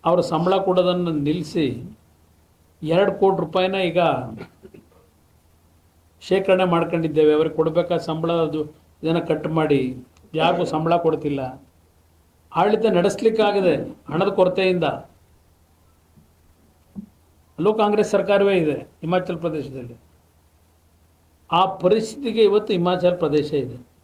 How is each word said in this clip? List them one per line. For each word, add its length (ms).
ಅವರು 160
ಸಂಬಳ 360
ಕೊಡೋದನ್ನು 540
ನಿಲ್ಲಿಸಿ 840
ಎರಡು 360
ಕೋಟಿ 180
ರೂಪಾಯಿನ 380
ಈಗ 240
ಶೇಖರಣೆ 420
ಮಾಡ್ಕೊಂಡಿದ್ದೇವೆ, 720
ಅವ್ರಿಗೆ 220
ಕೊಡಬೇಕಾದ 420
ಸಂಬಳ 340
ಅದು 340
ಇದನ್ನು 240
ಕಟ್ 200
ಮಾಡಿ 600
ಯಾರಿಗೂ 320
ಸಂಬಳ 300
ಕೊಡ್ತಿಲ್ಲ. 680
ಆಡಳಿತ 300
ನಡೆಸಲಿಕ್ಕಾಗದೆ 880
ಹಣದ 140
ಕೊರತೆಯಿಂದ. 560
ಅಲ್ಲೂ 160
ಕಾಂಗ್ರೆಸ್ 360
ಸರ್ಕಾರವೇ 480
ಇದೆ 160
ಹಿಮಾಚಲ 640
ಪ್ರದೇಶದಲ್ಲಿ. 580
ಆ 140
ಪರಿಸ್ಥಿತಿಗೆ 800
ಇವತ್ತು 300
ಹಿಮಾಚಲ 420
ಪ್ರದೇಶ 380
ಇದೆ. 400